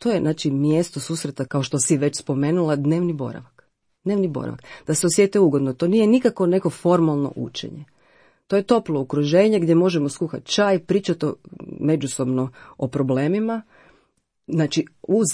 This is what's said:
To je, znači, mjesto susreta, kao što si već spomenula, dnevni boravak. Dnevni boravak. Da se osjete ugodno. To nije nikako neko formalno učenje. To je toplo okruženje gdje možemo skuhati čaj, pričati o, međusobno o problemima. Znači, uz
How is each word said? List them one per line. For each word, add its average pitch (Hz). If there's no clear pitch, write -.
To 233
je, 185
znači, 156
mjesto 151
susreta, 143
kao 139
što 143
si 147
već 143
spomenula, 151
dnevni 165
boravak. 120
Dnevni 190
boravak. 127
Da 151
se 170
osjete 196
ugodno. 139
To 170
nije 214
nikako 226
neko 180
formalno 160
učenje. -
To 196
je 196
toplo 196
okruženje 160
gdje 165
možemo 170
skuhati -
čaj, 196
pričati 175
o, 147
međusobno 131
o 135
problemima. 156
Znači, 160
uz 208